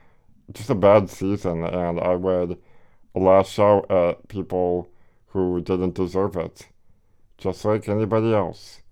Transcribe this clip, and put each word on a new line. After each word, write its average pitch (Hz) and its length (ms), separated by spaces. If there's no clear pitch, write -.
just 107 180
a 131 40
bad 98 360
season, 92 540
and 87 360
I 90 140
would 90 440
lash 95 440
out 101 320
at 87 380
people 90 640
who 90 340
didn't 90 340
deserve 95 420
it, 85 320
just - 280
like 107 240
anybody 110 440
else. - 480